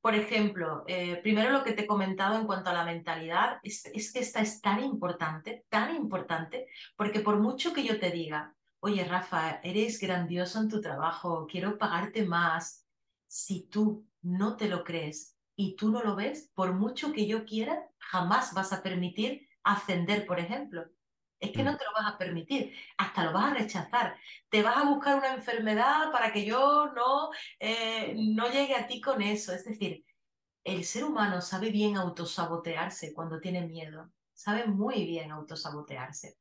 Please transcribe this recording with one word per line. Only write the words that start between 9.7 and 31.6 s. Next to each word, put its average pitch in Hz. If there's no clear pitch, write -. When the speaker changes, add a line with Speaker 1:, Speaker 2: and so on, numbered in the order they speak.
Speaker 1:
grandioso 180
en 214
tu 214
trabajo, 160
quiero -
pagarte 202
más", 170
si -
tú 214
no 190
te 202
lo 170
crees 151
y 190
tú 214
no 233
lo 202
ves, 254
por 185
mucho 247
que 208
yo 220
quiera, 247
jamás 180
vas 190
a 185
permitir 185
ascender, 202
por 180
ejemplo. 175
Es 208
que 277
no 277
Speaker 2:
Mm. 285
Speaker 1:
te -
lo -
vas 214
a -
permitir, 170
hasta 180
lo 160
vas 226
a 277
rechazar. 214
Te 214
vas 226
a 285
buscar 277
una 269
enfermedad 240
para 233
que 202
yo 285
no, 269
eh, 220
no 220
llegue 269
a 226
ti 208
con 254
eso. 208
Es 185
decir, -
el 175
ser 254
humano 202
sabe 196